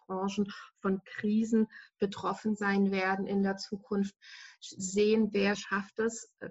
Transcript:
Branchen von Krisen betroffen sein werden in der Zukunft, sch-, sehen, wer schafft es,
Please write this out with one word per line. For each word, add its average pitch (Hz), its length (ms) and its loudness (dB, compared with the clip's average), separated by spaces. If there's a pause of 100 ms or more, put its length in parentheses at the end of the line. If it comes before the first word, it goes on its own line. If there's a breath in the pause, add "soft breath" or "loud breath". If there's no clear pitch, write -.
Branchen 196 400 -2 (320 loud breath)
von 196 280 0
Krisen 220 600 2 (320 loud breath)
betroffen 202 580 -2
sein 196 360 2
werden 190 340 0
in 196 160 0
der 196 160 0
Zukunft, 202 580 -4 (460 loud breath)
sch-, - 160 -16
sehen, 208 540 2
wer 202 240 2
schafft 202 420 -6
es, 226 340 -2 (200)